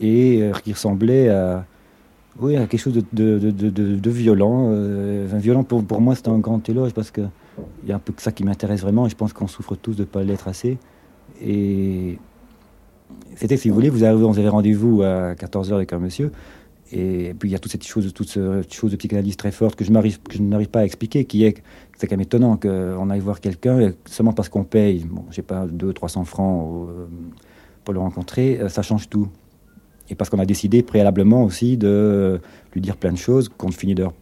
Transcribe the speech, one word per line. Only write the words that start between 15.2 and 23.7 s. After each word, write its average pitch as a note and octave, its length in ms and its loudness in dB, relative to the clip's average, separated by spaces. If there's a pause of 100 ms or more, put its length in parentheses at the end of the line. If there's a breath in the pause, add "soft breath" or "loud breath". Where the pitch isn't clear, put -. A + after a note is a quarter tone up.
quatorze F#2+ 360 -6
heures G#2 80 0
avec F#2 140 -4
un F2 60 -4
monsieur. F#2 340 -4 (600 loud breath)
Et F2+ 460 -4
puis G2+ 120 -4
il - 20 -2
y - 20 -2
a F#2+ 60 -4
toute - 100 -10
cette - 160 -10
chose, G2 260 -4
toute - 160 -8
ce, F#2+ 340 -2
cette - 120 -12
chose G#2+ 160 -2
de G2 60 -4
psychanalyse G2+ 400 -2
très G2+ 160 -4
forte A2 240 0
que G#2 80 -4
je G#2 80 4
m'arrive, G#2+ 300 4
que - 140 -14
je G2+ 60 -2
n'arrive G#2 280 0
pas A#2 100 2
à G#2+ 40 4
expliquer, A#2 400 -2
qui G#2+ 200 2
est, G#2+ 180 2 (340 loud breath)
c'est - 120 -4
quand G2+ 60 -2
même F#2+ 80 0
étonnant A#2 340 2
qu'on F#2+ 540 -2
aille G2 100 -2
voir G2+ 200 -4
quelqu'un B2 380 0